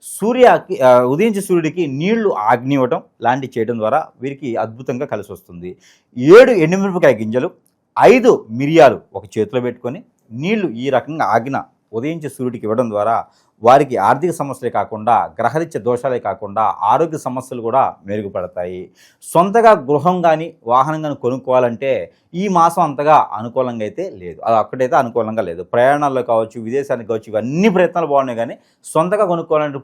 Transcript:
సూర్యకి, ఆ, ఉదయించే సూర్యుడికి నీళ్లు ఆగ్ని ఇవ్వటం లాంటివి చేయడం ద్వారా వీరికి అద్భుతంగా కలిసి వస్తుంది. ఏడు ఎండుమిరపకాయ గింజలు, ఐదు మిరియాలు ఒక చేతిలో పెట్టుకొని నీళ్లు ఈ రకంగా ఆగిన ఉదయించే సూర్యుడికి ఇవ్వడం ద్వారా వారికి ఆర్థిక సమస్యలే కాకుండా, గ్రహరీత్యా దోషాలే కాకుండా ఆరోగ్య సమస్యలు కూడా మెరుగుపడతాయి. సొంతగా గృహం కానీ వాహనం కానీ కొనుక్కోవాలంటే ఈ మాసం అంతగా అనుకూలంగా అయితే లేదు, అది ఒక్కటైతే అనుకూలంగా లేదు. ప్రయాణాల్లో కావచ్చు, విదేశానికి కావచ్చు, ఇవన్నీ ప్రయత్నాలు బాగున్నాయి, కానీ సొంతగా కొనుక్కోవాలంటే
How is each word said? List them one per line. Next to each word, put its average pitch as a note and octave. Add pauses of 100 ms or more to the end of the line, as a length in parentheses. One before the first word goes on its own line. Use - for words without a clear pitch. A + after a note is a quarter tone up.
(140)
సూర్యకి, G#3 (120)
ఆ, - (240)
ఉదయించే G3+
సూర్యుడికి E3+ (160)
నీళ్లు G#3 (220)
ఆగ్ని B2+
ఇవ్వటం C3 (260)
లాంటివి C3
చేయడం A#2
ద్వారా A2 (240)
వీరికి C#3 (140)
అద్భుతంగా B2
కలిసి G#2
వస్తుంది. F2+ (460)
ఏడు G3+ (140)
ఎండుమిరపకాయ F3
గింజలు, B2 (640)
ఐదు B3 (280)
మిరియాలు C#3+ (180)
ఒక G2+ (100)
చేతిలో A2
పెట్టుకొని B2+ (420)
నీళ్లు G3 (140)
ఈ C3+ (100)
రకంగా C#3 (120)
ఆగిన B2 (380)
ఉదయించే D3
సూర్యుడికి B2
ఇవ్వడం A2+
ద్వారా G#2+ (480)
వారికి C3 (100)
ఆర్థిక C#3+
సమస్యలే C3
కాకుండా, G#2+ (240)
గ్రహరీత్యా D3
దోషాలే B2
కాకుండా G2+ (260)
ఆరోగ్య D#3
సమస్యలు B2+
కూడా B2+ (240)
మెరుగుపడతాయి. F#2 (520)
సొంతగా G3+ (180)
గృహం D3+
కానీ D#3+ (240)
వాహనం D3
కానీ C#3+ (100)
కొనుక్కోవాలంటే B2+ (500)
ఈ - (120)
మాసం E3+
అంతగా D3 (200)
అనుకూలంగా A#2+
అయితే G#2 (180)
లేదు, F2
అది A2+
ఒక్కటైతే B2+
అనుకూలంగా A2
లేదు. F2 (120)
ప్రయాణాల్లో C3+
కావచ్చు, A2+
విదేశానికి B2
కావచ్చు, A2
ఇవన్నీ C#3+
ప్రయత్నాలు F3
బాగున్నాయి, C3
కానీ D3 (360)
సొంతగా F#3
కొనుక్కోవాలంటే D#3